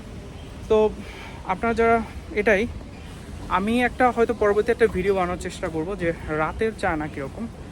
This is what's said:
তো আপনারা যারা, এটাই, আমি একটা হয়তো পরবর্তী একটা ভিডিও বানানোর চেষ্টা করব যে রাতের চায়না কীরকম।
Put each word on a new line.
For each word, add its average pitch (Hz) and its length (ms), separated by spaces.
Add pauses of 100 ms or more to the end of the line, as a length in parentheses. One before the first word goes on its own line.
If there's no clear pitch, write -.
(680)
তো 214 220 (540)
আপনারা 208 300
যারা, 226 260 (340)
এটাই, 208 320 (840)
আমি 208 340
একটা 247 280
হয়তো 226 240
পরবর্তী 208 380
একটা 226 140
ভিডিও 190 280
বানানোর 180 240
চেষ্টা 180 300
করব 160 300
যে 170 140 (160)
রাতের 160 520
চায়না 156 280
কীরকম। 139 380 (260)